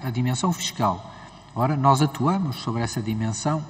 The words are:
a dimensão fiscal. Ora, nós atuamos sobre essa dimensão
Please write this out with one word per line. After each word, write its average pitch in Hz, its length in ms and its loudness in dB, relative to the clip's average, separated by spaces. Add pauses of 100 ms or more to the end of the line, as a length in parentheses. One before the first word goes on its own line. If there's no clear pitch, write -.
a 131 80 -4
dimensão 127 420 0
fiscal. - 600 -2 (380)
Ora, 131 240 2
nós 135 240 6
atuamos 151 560 0
sobre 117 240 -4
essa 117 220 -2
dimensão 110 680 0